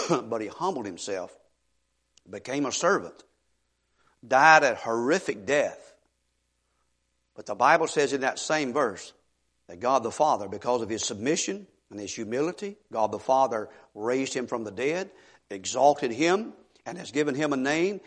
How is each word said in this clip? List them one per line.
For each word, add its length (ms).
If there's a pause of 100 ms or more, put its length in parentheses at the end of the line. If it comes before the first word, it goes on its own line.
But 320
He 60
humbled 380
Himself, 480 (960)
became 360
a 80
servant, 500 (1040)
died 380
a 100
horrific 720
death. 480 (1400)
But 120
the 100
Bible 320
says 240
in 100
that 160
same 360
verse 400 (540)
that 120
God 240
the 80
Father, 380
because 320
of 80
His 160
submission, 640 (240)
in 60
his 160
humility, 640 (140)
God 200
the 80
Father 500 (240)
raised 400
him 140
from 160
the 80
dead, 400 (380)
exalted 600
him, 420 (320)
and 120
has 140
given 240
him 180
a 40
name 500